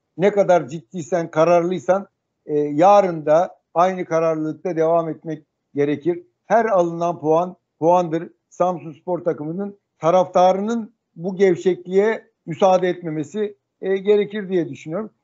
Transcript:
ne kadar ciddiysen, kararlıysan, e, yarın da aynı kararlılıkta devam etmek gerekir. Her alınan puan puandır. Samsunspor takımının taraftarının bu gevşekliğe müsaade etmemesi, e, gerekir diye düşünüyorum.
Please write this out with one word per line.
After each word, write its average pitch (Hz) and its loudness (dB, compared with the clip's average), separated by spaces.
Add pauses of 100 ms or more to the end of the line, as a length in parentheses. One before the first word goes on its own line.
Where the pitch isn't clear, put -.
(160)
ne 190 2
kadar 180 2
ciddiysen, 165 -8
kararlıysan, 175 2 (400)
e, 147 -2
yarın 160 4
da 160 2 (160)
aynı 185 0
kararlılıkta 160 -2
devam 165 2
etmek 156 -10 (280)
gerekir. 147 -2 (240)
Her 220 2
alınan 170 0
puan 165 0 (220)
puandır. 170 0 (180)
Samsunspor 170 -6
takımının 170 -6 (200)
taraftarının 185 2 (220)
bu 175 -8
gevşekliğe 185 0 (200)
müsaade 185 2
etmemesi, 175 -6 (240)
e, 190 -2
gerekir 202 0
diye 170 -2
düşünüyorum. 160 -10 (120)